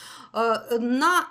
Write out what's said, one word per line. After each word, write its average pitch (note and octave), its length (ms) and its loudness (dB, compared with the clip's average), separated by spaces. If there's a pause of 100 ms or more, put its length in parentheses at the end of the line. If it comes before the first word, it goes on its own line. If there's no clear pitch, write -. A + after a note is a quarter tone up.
(360)
Е, A3+ 440 0
на C#4 520 2